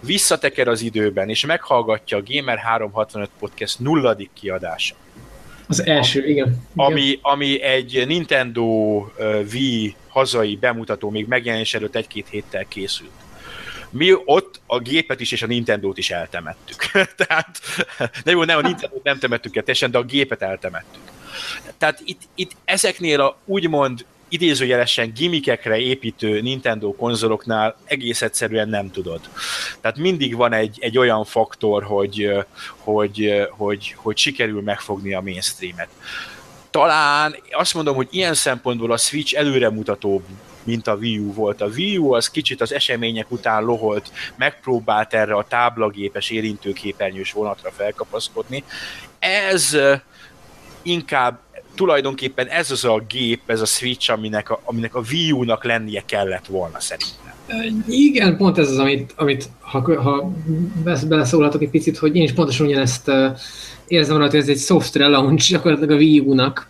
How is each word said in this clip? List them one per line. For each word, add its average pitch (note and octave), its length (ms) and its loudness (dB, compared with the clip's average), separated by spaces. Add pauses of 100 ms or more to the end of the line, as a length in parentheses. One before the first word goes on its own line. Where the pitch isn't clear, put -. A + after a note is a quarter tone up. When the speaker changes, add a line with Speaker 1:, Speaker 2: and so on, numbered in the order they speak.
Speaker 1:
visszateker D3+ 680 0
az A2+ 120 2
időben, G#2+ 480 0
és A2 160 -2
meghallgatja A#2+ 720 0
a G2+ 100 -2
Gamer B2+ 320 -2
háromhatvanöt G#2+ 800 -2
Podcast - 400 -8
nulladik B2 560 2
kiadása. F2+ 600 -6 (760)
Speaker 2:
Az E3 180 0
első, C#3 400 2
igen. D3+ 40 0
Igen. C3 320 2 (120)
Speaker 1:
Ami, C#3 480 2
ami C#3 400 0
egy C3 440 0
Nintendo, A#2 920 0 (180)
ö, G#2+ 240 0 (120)
Wii A#2 440 -2 (120)
hazai A#2 480 0
bemutató, A2 540 -2
még G#2+ 160 -6
megjelenés A#2 480 -2
előtt G#2+ 220 -4
egy-két A2 340 -6
héttel G2 340 -8
készült. F#2+ 460 -10 (800)
Mi E3+ 220 4 (120)
ott E3+ 420 2
a A#2 120 0
gépet B2+ 420 -2
is A#2+ 120 -4
és A#2 100 -4
a A2+ 40 -4
Nintendót A2 520 -2
is F#2+ 120 -4
eltemettük. E2+ 760 -10 (180)
<laughs> - 240 -4
Tehát, E3 340 -2 (640)
de D3+ 60 0
jó, F3 140 4
nem, E3 140 2
a - 20 2
Nintendót - 420 -2
nem C#3 160 0
temettük A#2+ 380 -2
el G#2+ 60 -2
teljesen, B2 280 0
de B2 80 2
a A#2+ 40 0
gépet C3 400 -2
eltemettük. F#2+ 680 -10 (680)
Tehát D#3 260 0
itt, - 160 -12 (140)
itt F#3 160 -6 (140)
ezeknél F3 560 0
a C#3 240 2
úgymond D3+ 600 0 (240)
idézőjelesen B2+ 840 2
gimmickekre C3+ 640 0
építő A#2 640 -2
Nintendo A2+ 540 -2
konzoloknál A2 920 0
egész B2 380 -4
egyszerűen A2 460 -2
nem G2+ 220 -4
tudod. F2 300 -8 (600)
Tehát A2+ 160 -4
mindig D3 400 -2
van A#2+ 160 2
egy, A2 280 0
egy A#2 180 0
olyan A#2 260 4
faktor, G#2 580 0
hogy, G2+ 400 -2
ö, G2+ 180 2 (360)
hogy, G#2 480 -2
ö, G2+ 260 2
hogy, G#2 460 -6
hogy G#2+ 200 -6
sikerül A#2 460 -2
megfogni G2 520 -6
a F#2 60 -4
mainstreamet. F2+ 680 -8 (840)
Talán D3+ 640 4 (140)
azt F3 240 0
mondom, D3+ 200 0
hogy C3 160 -2
ilyen F3 240 0
szempontból A#2+ 580 -2
a A#2 40 2
Switch C#3+ 420 -2
előremutatóbb, G#2+ 840 0 (400)
mint A2+ 240 -4
a A2 80 0
Wii G#2+ 240 -2
U G#2 140 -4
volt. G#2 280 -2
A G#2 60 0
Wii F3+ 320 -2
U C#3+ 140 4
az A#2 180 2
kicsit C#3 300 -2
az A#2 120 -2
események A#2 580 -2
után A2 340 0
loholt, A2 480 -2 (240)
megpróbált A#2+ 800 0
erre G#2+ 200 2
a G2+ 140 0
táblagépes, G#2+ 840 -2
érintőképernyős G2+ 1000 -6
vonatra G#2 380 -4
felkapaszkodni. A2 920 -6 (540)
Ez, F#3 540 0
ö, C#3 220 6 (880)
inkább C#3 540 0 (360)
tulajdonképpen C3+ 720 0
ez D#3+ 240 -2
az B2+ 140 -4
a A2 240 2
gép, A#2 380 -2
ez A2+ 140 0
a A2 40 0
Switch, B2 480 -2
aminek G#2+ 380 -4
a, A2+ 140 -4
aminek A2+ 300 -6
a B2+ 160 -4
Wii D#3+ 220 0
U-nak A#2+ 320 0
lennie A2 420 -2
kellett F#2+ 400 -2
volna F2+ 340 -6
szerintem. - 520 -10 (140)
Speaker 2:
Ö, - 80 -10 (340)
igen, B3 480 6
pont F#3+ 220 4
ez D3 120 4
az, C3 80 2
amit, C3+ 380 2
amit C#3 320 0 (120)
ha - 220 -4
kö-, D#3+ 140 4
ha C#3+ 360 0 (520)
besz-, D#3 200 0
beleszólhatok D3+ 580 4
egy C#3+ 80 -2
picit, D3+ 280 0
hogy D#3 180 2
én F3 60 6
is C#3 100 4
pontosan C#3+ 340 2
ugyanezt, C3+ 420 2
ö, C3+ 200 4 (580)
érzem D#3 300 4
rajta, D3 160 4
hogy D3+ 100 6
ez C3+ 60 0
egy C#3 100 4
soft D3 360 2
relaunch C#3+ 560 6
gyakorlatilag D#3 400 4
a D3+ 60 8
Wii D3+ 220 8
U-nak. C3+ 520 2